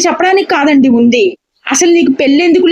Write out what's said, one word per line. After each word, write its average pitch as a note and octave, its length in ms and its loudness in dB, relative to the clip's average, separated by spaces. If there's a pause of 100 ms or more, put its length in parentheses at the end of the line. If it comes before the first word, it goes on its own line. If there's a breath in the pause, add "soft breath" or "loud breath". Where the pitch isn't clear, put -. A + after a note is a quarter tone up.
చెప్పడానికి F#4 480 -2
కాదండి C#4+ 340 2 (100)
ఉంది. A#3+ 260 0 (400)
అసలు E4+ 320 -2
నీకు E4+ 140 0 (100)
పెళ్ళెందుకు E4+ 500 0